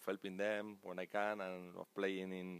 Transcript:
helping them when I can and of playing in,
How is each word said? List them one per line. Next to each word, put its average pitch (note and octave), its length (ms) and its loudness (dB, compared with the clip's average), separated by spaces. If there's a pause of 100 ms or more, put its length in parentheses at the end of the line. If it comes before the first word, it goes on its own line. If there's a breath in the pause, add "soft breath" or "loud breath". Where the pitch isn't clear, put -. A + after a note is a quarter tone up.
helping G2 300 -2
them G#2 480 2
when F#2 160 -4
I F#2 60 -2
can G#2 340 2
and F2+ 400 -4
of F2+ 60 -6 (100)
playing F#2+ 380 2
in, F2+ 260 -4